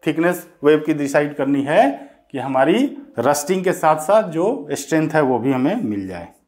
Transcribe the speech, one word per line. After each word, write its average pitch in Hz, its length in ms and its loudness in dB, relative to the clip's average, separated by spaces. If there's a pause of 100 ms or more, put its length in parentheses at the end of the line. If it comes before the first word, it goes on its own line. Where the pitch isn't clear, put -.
थिकनेस 165 440 -2 (180)
वेब 151 220 6
की 156 80 0
डिसाइड 147 420 -2
करनी 139 260 0
है 190 280 4 (420)
कि 139 60 -6
हमारी 139 580 0 (240)
रस्टिंग 175 440 0
के 185 80 0
साथ 156 300 2
साथ 202 280 2
जो 185 420 -4
स्ट्रेंथ 156 380 -2
है 160 120 2
वो 131 160 0
भी 127 140 0
हमें 151 300 0
मिल 101 260 -4
जाए। 87 200 -12 (200)